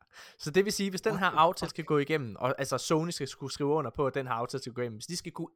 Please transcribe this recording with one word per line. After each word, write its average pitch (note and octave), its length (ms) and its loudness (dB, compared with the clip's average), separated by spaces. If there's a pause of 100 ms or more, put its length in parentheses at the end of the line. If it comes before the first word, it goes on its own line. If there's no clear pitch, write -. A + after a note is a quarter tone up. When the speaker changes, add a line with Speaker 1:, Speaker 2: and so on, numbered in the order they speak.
(380)
Speaker 1:
Så D3+ 120 -6
det F#3 140 6
vil G#3 80 -2
sige, G3 180 0
hvis F#3 100 -6
den A3+ 120 0
Speaker 2:
What F#3+ 120 -2
Speaker 1:
her F3 60 4
Speaker 2:
the - 80 0
Speaker 1:
aftale E3+ 300 6
Speaker 2:
fuck? - 20 -6
Speaker 1:
skal D#3+ 140 -8
gå D3+ 140 4
igennem, C#3 380 0
og C3 220 2
altså C3 200 0
Sony E3 320 0
skal D3 180 -4
skulle - 240 -8
skrive C#3+ 160 0
under D3 220 2
på, D3 160 0
at B2+ 80 0
den C3+ 120 -2
her B2 80 0
aftale B2 280 -4
skal A#2+ 100 -10
gå B2 80 -6
igennem, A#2 160 -4
hvis A2+ 100 -14
de F3 100 -6
skal - 160 -8
kunne E3 240 -8